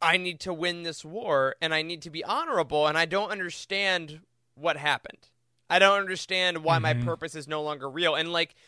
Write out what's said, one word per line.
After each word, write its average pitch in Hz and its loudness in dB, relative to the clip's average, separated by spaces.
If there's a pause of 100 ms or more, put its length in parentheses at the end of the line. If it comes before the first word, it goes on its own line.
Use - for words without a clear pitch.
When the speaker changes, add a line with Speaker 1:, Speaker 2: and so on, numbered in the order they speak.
Speaker 1:
"I 165 4
need 180 -6
to 185 -6
win 170 -2
this 165 -10
war, 156 0
and 165 0
I 156 2
need 165 -10
to 170 -14
be 156 -10
honorable, 175 0
and 151 2
I 165 4
don't 196 -2
understand 185 -4 (340)
what 147 0
happened. 143 -2 (400)
I 175 4
don't 196 8
understand 185 -2
why 165 4
my 156 2
Speaker 2:
Mm-hmm. 120 0
Speaker 1:
purpose 160 -6
is 143 -10
no 151 -4
longer 147 -6
real." 156 2
And, 165 -2
like, 170 -2 (120)